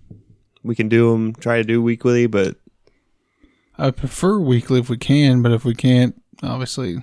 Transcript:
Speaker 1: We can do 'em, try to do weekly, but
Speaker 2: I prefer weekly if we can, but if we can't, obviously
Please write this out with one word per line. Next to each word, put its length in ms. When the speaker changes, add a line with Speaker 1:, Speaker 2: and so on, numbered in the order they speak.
Speaker 1:
We 120
can 140
do 240
'em, 200
try 240
to 60
do 200
weekly, 420
but 300
Speaker 2:
I 140
prefer 480
weekly 400
if 100
we 80
can, 460
but 80
if 140
we 100
can't, 440
obviously 600